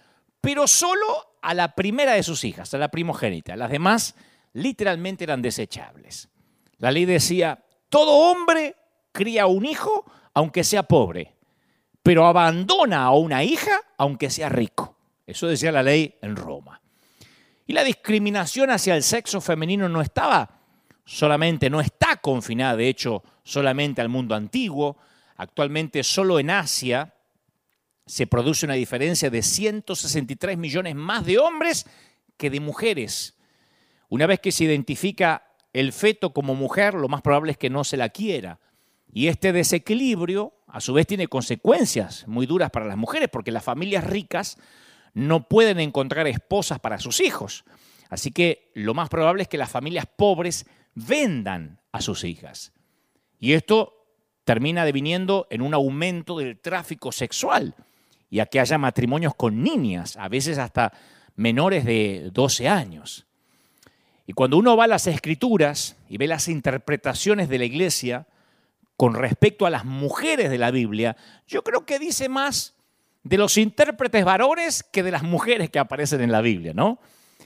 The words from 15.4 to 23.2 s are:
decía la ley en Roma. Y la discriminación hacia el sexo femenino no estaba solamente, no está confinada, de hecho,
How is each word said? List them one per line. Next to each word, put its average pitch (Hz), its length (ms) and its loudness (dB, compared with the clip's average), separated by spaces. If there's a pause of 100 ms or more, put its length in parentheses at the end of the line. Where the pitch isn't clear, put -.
decía 160 260 0
la 135 120 2
ley 147 400 2
en 104 120 -6
Roma. - 460 -12 (840)
Y - 60 -6
la 302 100 4
discriminación 214 880 0
hacia 185 240 2
el 143 80 2
sexo 226 380 -2
femenino 175 460 -2
no 165 140 0
estaba 196 640 0 (420)
solamente, 151 640 0
no 151 120 0
está 302 340 0
confinada, 123 600 -2
de 117 120 0
hecho, 120 360 -2 (200)